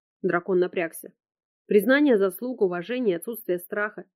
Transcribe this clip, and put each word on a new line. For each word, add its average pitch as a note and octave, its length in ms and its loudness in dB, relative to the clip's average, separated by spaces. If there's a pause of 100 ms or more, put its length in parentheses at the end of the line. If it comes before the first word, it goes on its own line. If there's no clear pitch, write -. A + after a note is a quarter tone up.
(220)
Дракон F3+ 380 -2
напрягся. F3+ 540 -4 (520)
«Признание B3 520 4
заслуг, G3 440 -2
уважение, F#3+ 540 -2
отсутствие F3+ 440 -6
страха. G#3 440 -8 (160)